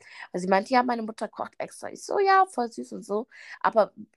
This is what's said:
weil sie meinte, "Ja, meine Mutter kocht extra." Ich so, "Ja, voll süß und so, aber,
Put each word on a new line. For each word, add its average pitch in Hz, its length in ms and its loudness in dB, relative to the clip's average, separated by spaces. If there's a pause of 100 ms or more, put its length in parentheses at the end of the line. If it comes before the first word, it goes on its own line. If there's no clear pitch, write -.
(320)
weil 180 80 -4
sie 185 80 -4
meinte, 196 240 2
"Ja, 247 100 4
meine 240 200 -2
Mutter 220 260 -8
kocht - 300 -10
extra." - 320 -10
Ich - 140 -18
so, - 140 -2
"Ja, 381 280 6
voll 240 260 -4
süß 247 200 -12
und 190 120 -12
so, 214 240 -4 (320)
aber, 202 320 4 (240)